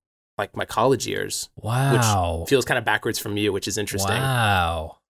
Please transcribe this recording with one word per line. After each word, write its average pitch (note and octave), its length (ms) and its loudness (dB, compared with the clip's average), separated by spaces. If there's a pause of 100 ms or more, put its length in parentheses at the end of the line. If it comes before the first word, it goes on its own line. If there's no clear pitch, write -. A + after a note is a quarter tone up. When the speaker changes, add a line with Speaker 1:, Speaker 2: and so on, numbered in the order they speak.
(380)
Speaker 1:
like, G2+ 180 -6
my G#2 80 -4
college B2 440 2
years, - 480 -6
Speaker 2:
Wow. G#2 840 2
Speaker 1:
which E2+ 80 -8
feels C3 160 4
kinda C3 180 0
backwards G#2+ 360 0
from G#2 180 -6
you, G#2 160 2
which F#2+ 140 -2
is G#2 100 -4
interesting. G2+ 400 -2
Speaker 2:
Wow. G2+ 800 0 (200)